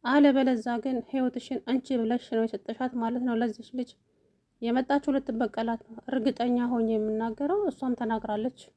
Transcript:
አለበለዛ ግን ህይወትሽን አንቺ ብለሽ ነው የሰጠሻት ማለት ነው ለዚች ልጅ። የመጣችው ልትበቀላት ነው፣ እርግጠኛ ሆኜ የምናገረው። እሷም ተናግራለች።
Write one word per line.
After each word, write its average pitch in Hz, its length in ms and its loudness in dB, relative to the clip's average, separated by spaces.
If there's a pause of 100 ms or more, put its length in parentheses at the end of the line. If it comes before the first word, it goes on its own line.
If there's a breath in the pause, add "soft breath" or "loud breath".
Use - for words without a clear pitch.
አለበለዛ 262 600 6 (120)
ግን 254 180 -2 (100)
ህይወትሽን 254 580 -2
አንቺ 262 320 -2
ብለሽ 233 340 0
ነው 226 120 2
የሰጠሻት 226 520 -4
ማለት 240 300 -2
ነው 240 120 0
ለዚች 226 380 -2
ልጅ። 247 160 -6 (720)
የመጣችው 262 500 0
ልትበቀላት 233 720 -2
ነው፣ 226 220 -18
እርግጠኛ 247 500 0 (120)
ሆኜ 233 220 0
የምናገረው። 220 760 0
እሷም 254 300 -2
ተናግራለች። 220 640 -4 (160)